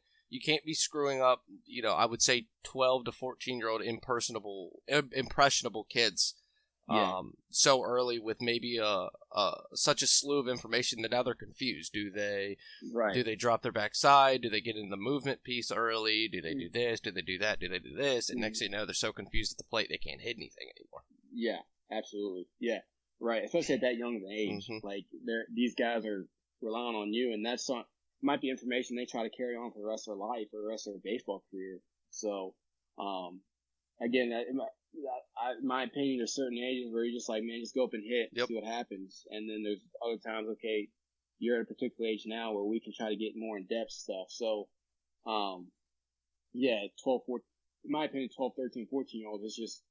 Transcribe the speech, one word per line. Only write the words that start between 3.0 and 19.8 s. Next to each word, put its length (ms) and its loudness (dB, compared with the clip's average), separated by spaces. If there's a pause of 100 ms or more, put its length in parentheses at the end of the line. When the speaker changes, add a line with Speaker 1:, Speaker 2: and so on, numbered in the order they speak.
Speaker 1:
to 80 -4
fourteen-year-old 720 -4
impersonable, 1040 -4
im-, 240 2
impressionable 720 4
kids, 520 2 (540)
Speaker 2:
Yeah. 280 4
Speaker 1:
um, 160 -8 (160)
so 340 6
early 340 2
with 220 -4
maybe 380 0
a, 320 2 (240)
a, 180 4 (220)
such 280 4
a 60 4
slew 320 6
of 80 0
information 540 0
that 100 -2
now 100 4
they're 120 0
confused. 580 -4
Do 180 -4
they, 460 -2 (380)
Speaker 2:
Right. 200 2
Speaker 1:
do 100 4
they 120 0
drop 260 4
their 120 -2
backside? 680 8
Do 80 0
they 120 0
get 160 -4
in 120 -6
the 60 -4
movement 480 0
piece 260 -4
early? 640 2
Do 100 -4
they 140 -4
Speaker 2:
Mm. 60 -4
Speaker 1:
do 80 -6
this? 320 0
Do 100 -4
they 100 -4
do 180 -2
that? 200 0
Do 80 -4
they 120 -2
do 140 -10
this? 360 2
And 100 -2
Speaker 2:
Mm. 40 0
Speaker 1:
next 160 -2
thing 120 -2
you 60 -2
know, 80 -2
they're 80 -4
so 180 0
confused 440 0
at 20 -12
the 120 -14
plate 200 0